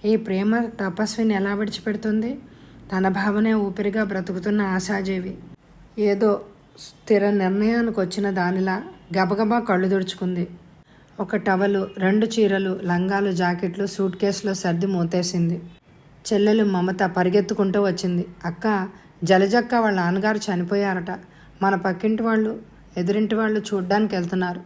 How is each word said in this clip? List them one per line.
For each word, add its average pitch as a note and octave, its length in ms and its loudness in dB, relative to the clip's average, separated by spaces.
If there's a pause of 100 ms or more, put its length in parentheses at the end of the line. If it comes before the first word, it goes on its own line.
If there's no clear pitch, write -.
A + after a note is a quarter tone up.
ఈ G#3+ 120 4
ప్రేమ G#3 420 0 (180)
తపస్విని G#3 580 0
ఎలా G3 200 0
విడిచిపెడుతుంది? G#3+ 760 -4 (560)
తన F#3+ 220 0
భావనే G#3 500 2
ఊపిరిగా G3+ 460 -2
బ్రతుకుతున్న G3 640 -2
ఆశాజీవి F#3+ 640 -2 (680)
ఏదో G3+ 280 4 (480)
స్థిర - 540 0
నిర్ణయానికి G#3+ 680 2
వచ్చిన F#3+ 300 -2
దానిలా F#3 460 0 (360)
గబగబా G#3 480 2
కళ్ళు F#3+ 280 0
తుడుచుకుంది. F3+ 560 -2 (720)
ఒక G3 180 -4
టవలు, G3 460 2 (160)
రెండు G3+ 280 2
చీరలు, G3 460 2 (120)
లంగాలు, F#3+ 480 0
జాకెట్లు F3+ 540 -2
సూట్ F#3+ 300 -2
కేసులో G3 380 -2
సర్ది F#3 340 -2
మూతేసింది. F3 680 0 (680)
చెల్లెలు G#3 420 4
మమత F#3 440 0
పరిగెత్తుకుంటూ G3 720 2
వచ్చింది. F3+ 420 0 (200)
అక్క, F3 220 -6 (580)
జలజక్క G3 500 4
వాళ్ళ A3 220 2
నాన్నగారు G3 460 0
చనిపోయారట. F#3 680 -2 (500)
మన G3 160 2
పక్కింటి G3 460 0
వాళ్ళు, A3 300 2 (440)
ఎదురింటి G3+ 380 0
వాళ్ళు G#3+ 260 0
చూడ్డానికి G3+ 540 0
వెళ్తున్నారు. F3+ 520 -2